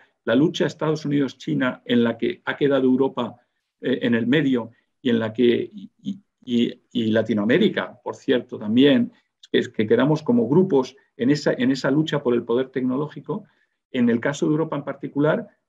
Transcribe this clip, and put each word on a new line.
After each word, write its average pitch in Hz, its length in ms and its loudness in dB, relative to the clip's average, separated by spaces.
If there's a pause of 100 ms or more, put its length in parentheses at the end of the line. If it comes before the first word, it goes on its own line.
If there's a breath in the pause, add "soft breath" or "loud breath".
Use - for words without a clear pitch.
(240 soft breath)
la 117 100 0
lucha 160 320 2
Estados 151 380 -4
Unidos-China 143 800 -2
en 120 200 2
la 117 140 -2
que 120 260 -4
ha 135 120 -4
quedado 139 280 2
Europa, 127 520 0 (440)
eh, 127 220 -4
en 120 120 2
el 113 120 0
medio 127 440 0 (300 soft breath)
y 123 100 -2
en 117 80 0
la 110 140 -4
que, 117 400 2
y, - 480 -12 (240)
y, 120 360 -2 (120)
y 117 180 -2
Latinoamérica, 110 920 0
por 113 140 -10
cierto, 123 420 -4
también, 120 540 4 (380 soft breath)
que 120 80 2
es 107 100 -2
que 107 180 -2
quedamos 131 360 2
como 120 260 2
grupos 143 480 2 (200 soft breath)
en 123 140 0
esa, 147 240 0
en 127 160 0
esa 135 200 -2
lucha 156 320 0
por 120 120 0
el 117 80 0
poder 127 260 -2
tecnológico, 139 760 -6 (460 soft breath)
en 120 200 2
el 117 100 2
caso 143 240 -2
de 156 80 2
Europa 156 240 -2
en 143 80 -6
particular, 143 640 -2 (200 soft breath)